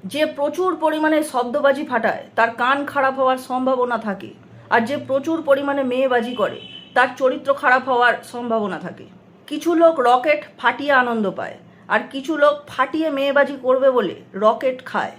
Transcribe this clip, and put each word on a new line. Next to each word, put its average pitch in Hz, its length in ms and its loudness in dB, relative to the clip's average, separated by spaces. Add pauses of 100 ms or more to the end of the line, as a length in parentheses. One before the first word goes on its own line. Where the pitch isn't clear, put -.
(140)
যে 294 80 0 (160)
প্রচুর 294 320 -2 (140)
পরিমাণে 311 360 2 (120)
শব্দবাজি 262 580 0
ফাটায় 226 340 0 (140)
তার 233 120 4 (120)
কান 262 160 2 (140)
খারাপ 269 280 0
হওয়ার 262 200 2 (100)
সম্ভাবনা 254 480 0 (100)
থাকে, 190 240 -8 (420)
আর 226 160 4
যে 285 60 -2 (120)
প্রচুর 277 300 -2 (100)
পরিমাণে 277 440 2
মেয়েবাজি 254 500 0
করে - 180 -2 (360)
তার 254 140 4 (100)
চরিত্র 269 300 0 (120)
খারাপ 262 300 4
হওয়ার 240 240 4 (160)
সম্ভাবনা 226 540 -4
থাকে। 190 200 -14 (440)
কিছু 302 200 -4 (120)
লোক 330 140 6 (120)
রকেট 254 340 2 (180)
ফাটিয়ে 262 420 0
আনন্দ 233 240 0 (120)
পায়, 104 200 -10 (360)
আর 240 80 2 (120)
কিছু 277 200 -6 (100)
লোক 294 120 4 (160)
ফাটিয়ে 311 460 -2
মেয়েবাজি 277 380 2 (100)
করবে 262 320 4
বলে 202 180 -2 (280)
রকেট 226 340 2 (120)
খায়। 135 300 -4